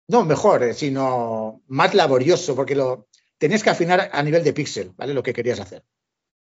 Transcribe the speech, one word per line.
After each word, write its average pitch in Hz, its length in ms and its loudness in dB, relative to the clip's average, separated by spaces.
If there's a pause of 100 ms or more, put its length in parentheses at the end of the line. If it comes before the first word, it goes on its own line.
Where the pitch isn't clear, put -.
no 220 160 4
mejor, 156 380 4
eh, 117 120 -2
sino 120 920 -4
más 165 280 0
laborioso, 147 600 2
porque 135 220 -2
lo, 127 320 -4 (360)
tenías 202 180 0
que - 60 2
afinar 180 420 0
a 143 120 -2
nivel 151 200 2
de 147 120 2
píxel, 127 420 -8
¿vale? 135 160 -8
Lo 131 100 -2
que 123 120 -4
querías 117 260 -4
hacer. 92 220 -16 (640)